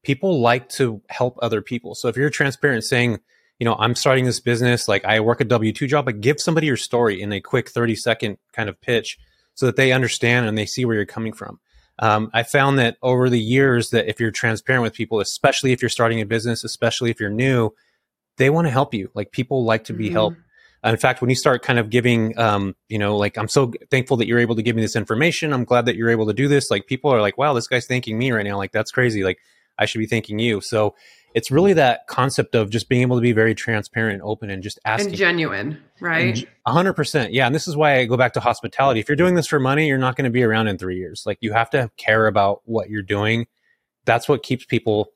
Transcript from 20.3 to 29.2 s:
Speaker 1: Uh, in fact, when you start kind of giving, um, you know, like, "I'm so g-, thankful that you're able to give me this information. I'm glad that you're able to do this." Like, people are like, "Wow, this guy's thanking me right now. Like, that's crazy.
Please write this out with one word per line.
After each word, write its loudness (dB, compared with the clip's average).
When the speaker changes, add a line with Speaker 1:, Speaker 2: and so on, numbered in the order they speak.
Speaker 1:
Uh, 2
in 2
fact, 0
when 2
you 2
start 2
kind 2
of 0
giving, 2
um, 0
you -4
know, 0
like, -2
"I'm -4
so 2
g-, -8
thankful 0
that 0
you're 2
able 2
to -2
give 0
me 0
this -2
information. 0
I'm -2
glad 2
that 2
you're 0
able 2
to -2
do 0
this." 2
Like, -2
people -2
are 4
like, 0
"Wow, 2
this -2
guy's -2
thanking -4
me 0
right 0
now. -4
Like, -6
that's -2
crazy. 0